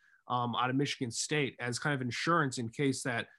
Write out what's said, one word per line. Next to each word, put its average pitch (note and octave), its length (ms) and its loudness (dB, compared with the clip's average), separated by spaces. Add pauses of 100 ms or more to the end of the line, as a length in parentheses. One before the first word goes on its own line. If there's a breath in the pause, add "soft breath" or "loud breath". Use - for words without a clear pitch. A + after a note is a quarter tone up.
(280 soft breath)
um, A#2+ 280 0
out B2 140 2
of B2+ 60 2
Michigan C#3 340 0
State C#3+ 500 -2
as A#2+ 200 -2
kind D3 160 2
of C3 60 -2
insurance C3+ 580 2
in A#2 100 -2
case C3+ 320 0
that, A#2 260 -2 (120)